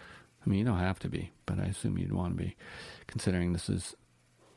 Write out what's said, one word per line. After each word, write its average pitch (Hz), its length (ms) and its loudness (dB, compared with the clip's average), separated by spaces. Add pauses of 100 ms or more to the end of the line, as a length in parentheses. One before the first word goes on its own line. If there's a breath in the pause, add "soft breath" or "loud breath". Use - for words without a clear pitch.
(440 loud breath)
I - 60 0
mean, 98 100 6
you 110 40 4
don't 110 140 4
have 92 220 2
to 90 80 -2
be, 90 240 -4 (140)
but 95 120 0
I 95 60 2
assume 95 340 0
you'd 92 140 0
wanna 90 220 0
be, 90 220 -2 (500 loud breath)
considering 90 460 2
this 85 160 -2
is, 95 260 -2 (640)